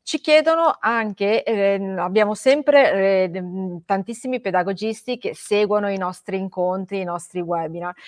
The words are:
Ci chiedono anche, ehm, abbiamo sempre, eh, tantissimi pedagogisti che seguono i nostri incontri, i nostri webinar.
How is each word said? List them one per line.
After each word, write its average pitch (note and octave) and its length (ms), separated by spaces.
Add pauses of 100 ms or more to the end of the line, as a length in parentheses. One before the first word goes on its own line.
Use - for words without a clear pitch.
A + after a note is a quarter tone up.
Ci - 160
chiedono D#4+ 600
anche, G#3+ 640
ehm, G3 540
abbiamo G3+ 380
sempre, B3+ 880
eh, F3+ 200 (440)
tantissimi A3+ 520
pedagogisti G3+ 800
che - 160
seguono G#3 560
i G3 80
nostri F#3+ 400
incontri, F#3+ 600
i F#3+ 40
nostri F3 380
webinar. E3+ 540 (120)